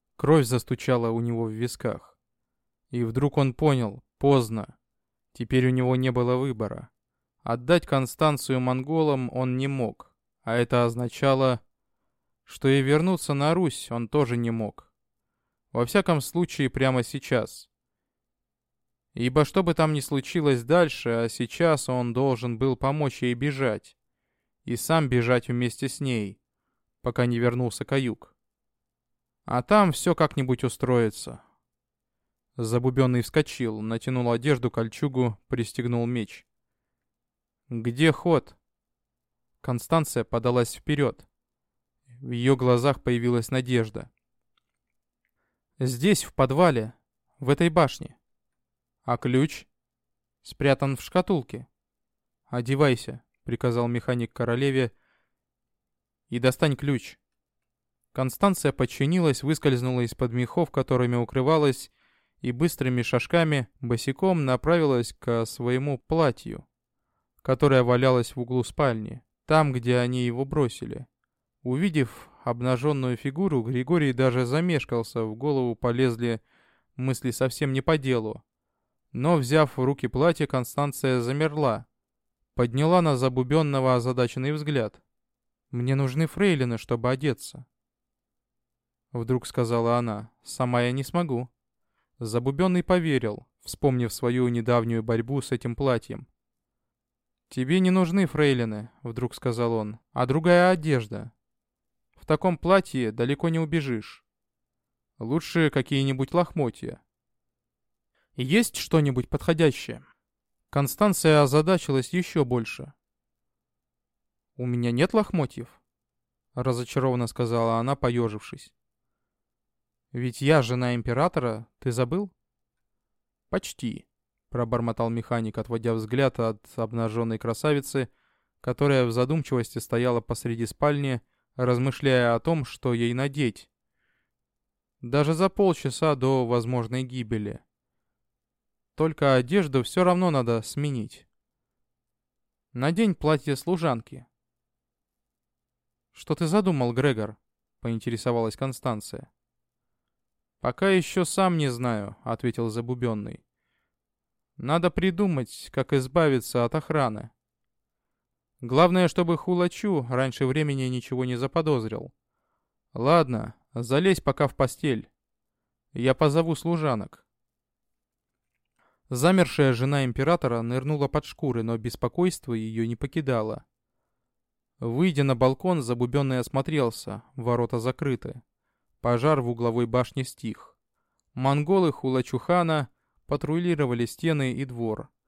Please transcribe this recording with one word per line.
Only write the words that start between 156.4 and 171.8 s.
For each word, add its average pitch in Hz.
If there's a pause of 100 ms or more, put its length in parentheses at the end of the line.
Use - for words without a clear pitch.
от -
охраны. 131 (1300)
Главное, 170
чтобы 170
Хулачу 180
раньше 131
времени 139
ничего 127
не 123
заподозрил. 131 (800)
Ладно, 127 (180)
залезь 139
пока 143
в -
постель. 131 (840)
Я 131
позову 156
служанок». 151 (1900)
Замершая 147
жена 135
императора 127
нырнула 135
под 147
шкуры, 120
но 117
беспокойство 120